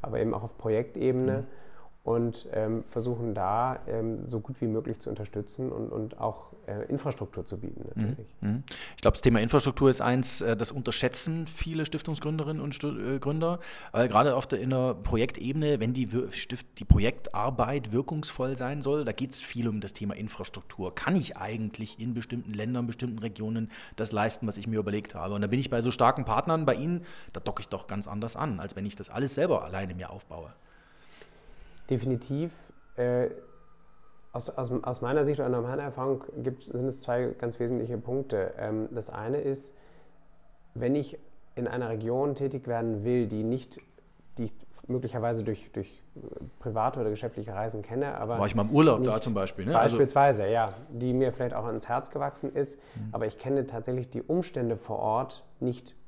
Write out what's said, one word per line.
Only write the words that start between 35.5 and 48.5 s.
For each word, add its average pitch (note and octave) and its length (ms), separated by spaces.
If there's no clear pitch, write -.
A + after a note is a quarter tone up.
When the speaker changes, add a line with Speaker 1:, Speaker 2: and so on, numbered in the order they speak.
Speaker 1:
meiner C3 200
Erfahrung C3+ 400
gibt, B2+ 220
sind B2 240
es B2+ 140
zwei B2 360
ganz A#2+ 220
wesentliche A#2+ 400
Punkte. B2 600
Ähm, A2 340
das A2+ 180
eine A#2 280
ist, C#3 380
wenn B2 200
ich D3 240
in A#2+ 100
einer A#2+ 220
Region B2 480
tätig C3+ 320
werden A#2 340
will, A#2+ 240
die G#2+ 160
nicht, B2 380
die A#2+ 60
ich - 100
möglicherweise A#2 560
durch, G#2+ 300
durch - 280
private A#2 400
oder G#2+ 100
geschäftliche G#2+ 440
Reisen G#2+ 280
kenne, C3+ 360
aber A2 200
Speaker 2:
War G2+ 80
ich G#2 80